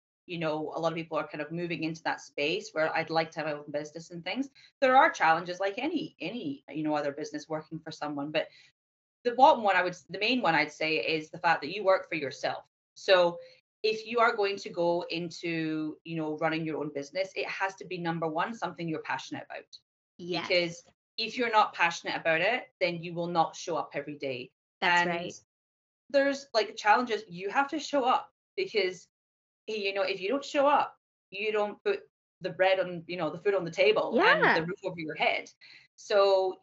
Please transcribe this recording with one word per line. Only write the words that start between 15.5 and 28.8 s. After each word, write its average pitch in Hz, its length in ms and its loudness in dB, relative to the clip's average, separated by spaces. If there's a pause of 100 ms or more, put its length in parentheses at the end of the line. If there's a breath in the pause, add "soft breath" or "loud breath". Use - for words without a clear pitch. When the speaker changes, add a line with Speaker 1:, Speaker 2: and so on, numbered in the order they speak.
Speaker 1:
you 165 120 -8
know, 156 220 -4
running 160 260 -2
your 151 140 -4
own 147 140 -6
business, 170 420 -6
it 202 140 -4
has 196 280 -4
to 196 80 -16
be, 185 140 -8
number 165 280 -4
one, 175 260 -4
something 175 360 -8
you're 156 140 -6
passionate - 460 -8
about. - 160 -14 (540)
Speaker 2:
Yes. 175 380 -2
Speaker 1:
Because 170 280 -2 (320)
if 220 200 -6
you're 233 140 0
not 214 220 4
passionate 170 460 0
about 160 220 2
it, 220 240 0 (160)
then 175 220 0
you 175 100 -10
will 170 140 -4
not 170 280 2
show 165 220 -4
up - 180 -4
every 147 220 -8
day. 127 340 -6 (300)
Speaker 2:
That's 175 240 4
Speaker 1:
And - 0 -
Speaker 2:
right. 170 300 -4 (760)
Speaker 1:
there's, 277 420 2
like, 214 240 0
challenges. 226 520 4
You 180 200 -8
have 277 200 0
to 320 100 -4
show 277 260 0
up - 260 2 (260)
because, 185 520 -2 (580)